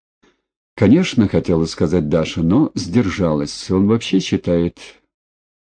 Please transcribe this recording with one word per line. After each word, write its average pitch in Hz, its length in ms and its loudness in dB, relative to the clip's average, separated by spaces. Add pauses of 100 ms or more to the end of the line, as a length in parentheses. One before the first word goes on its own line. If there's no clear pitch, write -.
(760)
«Конечно», 113 540 4
хотела 82 380 0
сказать 80 420 -2
Даша, 80 340 -2
но 104 320 2
сдержалась. 85 960 -2
«Он 95 160 2
вообще 107 340 0
считает 87 580 -2 (840)